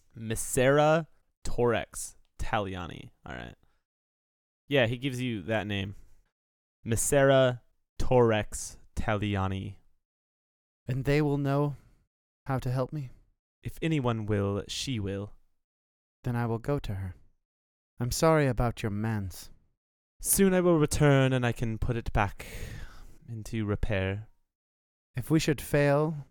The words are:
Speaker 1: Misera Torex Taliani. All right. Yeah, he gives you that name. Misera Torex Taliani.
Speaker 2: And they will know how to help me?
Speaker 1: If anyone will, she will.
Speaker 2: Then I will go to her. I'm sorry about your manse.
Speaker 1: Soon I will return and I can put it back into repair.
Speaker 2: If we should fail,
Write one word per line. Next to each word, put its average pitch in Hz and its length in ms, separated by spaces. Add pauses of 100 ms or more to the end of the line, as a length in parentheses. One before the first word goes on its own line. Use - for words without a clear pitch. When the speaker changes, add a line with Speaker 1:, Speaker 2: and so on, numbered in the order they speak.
(180)
Speaker 1:
Misera 139 880 (380)
Torex - 680 (260)
Taliani. 95 680 (160)
All 67 80
right. 60 200 (1120)
Yeah, 135 180
he 120 120
gives 123 220
you 117 220
that 104 240
name. 101 300 (880)
Misera 131 760 (400)
Torex 113 760 (180)
Taliani. 98 800 (1120)
Speaker 2:
And 127 180
they 143 160
will 143 180
know 143 360 (720)
how 131 140
to 127 100
help 127 220
me? 143 180 (540)
Speaker 1:
If - 180
anyone 120 440
will, 101 420
she 123 320
will. 98 320 (880)
Speaker 2:
Then 123 140
I 120 100
will 113 120
go 143 220
to - 140
her. 95 200 (840)
I'm 120 120
sorry 160 340
about 120 360
your 110 80
manse. 104 600 (720)
Speaker 1:
Soon - 340
I 185 60
will 175 180
return 139 540
and 127 140
I 117 60
can 113 260
put 120 180
it - 160
back - 340 (840)
into 113 360
repair. 101 640 (880)
Speaker 2:
If 120 140
we 156 80
should 151 220
fail, 147 560 (140)